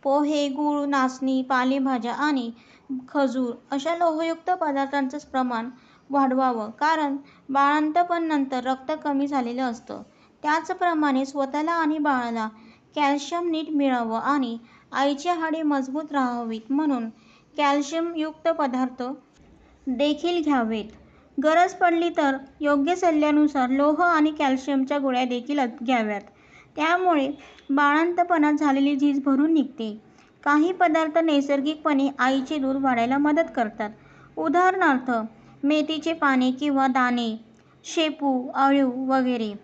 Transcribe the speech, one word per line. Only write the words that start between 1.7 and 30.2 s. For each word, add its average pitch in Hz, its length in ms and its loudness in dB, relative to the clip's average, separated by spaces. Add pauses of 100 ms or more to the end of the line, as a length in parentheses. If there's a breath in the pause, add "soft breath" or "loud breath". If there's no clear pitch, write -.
आणि 262 380 -2 (580 loud breath)
खजूर 262 440 -2 (180)
अशा 285 260 -2
लोहयुक्त 330 540 0
पदार्थांचं 285 680 -2 (140)
प्रमाण 247 360 -2 (420 loud breath)
वाढवावं, 254 600 0
कारण 294 460 0 (320 loud breath)
बाळंतपणानंतर 302 1160 0
रक्त 262 280 -4 (120)
कमी 285 220 0
झालेलं 254 360 -2
असतं. 233 400 -8 (400 soft breath)
त्याचप्रमाणे 311 840 0
स्वतःला 285 480 -4
आणि 320 260 0
बाळाला 240 500 -2 (460 loud breath)
कॅल्शियम 294 540 0
नीट 311 220 -2
मिळावं 247 480 0
आणि 240 380 -2 (360 loud breath)
आईची 285 360 0
हाडे 320 340 -2
मजबूत 294 500 -2
राहावीत 240 600 -4
म्हणून 277 360 0 (480 soft breath)
कॅल्शियमयुक्त 311 920 -2
पदार्थ 254 540 -2 (840 soft breath)
देखील 294 560 0
घ्यावेत. 226 420 0 (540 soft breath)
गरज 330 360 4
पडली 339 340 2
तर 285 280 0 (240)
योग्य 294 340 2
सल्ल्यानुसार 302 760 2
लोह 294 320 2
आणि 320 280 4
कॅल्शियमच्या 277 680 0
गोळ्या 254 260 0
देखील 247 340 -4
अत-, 240 260 -4
घ्याव्यात. 220 360 0 (560 loud breath)
त्यामुळे 320 540 2 (400 loud breath)
बाळंतपणात 311 840 2
झालेली 285 440 2
झीज 277 280 2
भरून 285 280 2
निघते. 233 400 0 (500 soft breath)